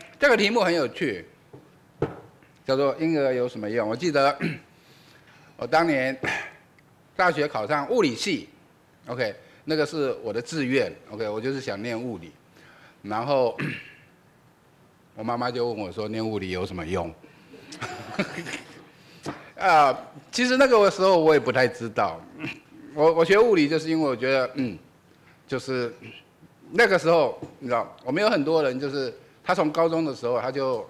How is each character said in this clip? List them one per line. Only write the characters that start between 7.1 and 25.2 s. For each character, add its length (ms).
大 160
学 160
考 200
上 240
物 100
理 140
系， 340
OK， 300
那 120
个 100
是 260
我 100
的 80
志 240
愿， 260
OK， 180
我 100
就 140
是 80
想 180
念 220
物 160
理。 140
然 200
后 320
<coughs> 760
我 100
妈 140
妈 140
就 180
问 80
我 140
说 180
：“念 180
物 120
理 100
有 160
什 100
么 80
用？” 300
<laughs> 800
啊， 400
其 160
实 100
那 80
个 240
时 140
候 160
我 160
也 40
不 120
太 160
知 220
道。 300
我， 180
我 100
学 140
物 160
理 160
就 80
是 100
因 140
为 80
我 60
觉 160
得， 240
嗯， 240